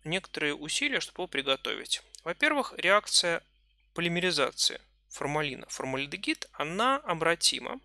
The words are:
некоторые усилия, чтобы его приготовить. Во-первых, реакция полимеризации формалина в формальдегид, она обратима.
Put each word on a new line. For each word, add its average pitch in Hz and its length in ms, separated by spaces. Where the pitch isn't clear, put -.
некоторые 156 500
усилия, 220 460
чтобы - 220
его 185 40
приготовить. 135 760
Во-первых, 285 540
реакция 180 680
полимеризации 170 840
формалина 147 580
в - 60
формальдегид, 143 800
она 214 460
обратима. 165 880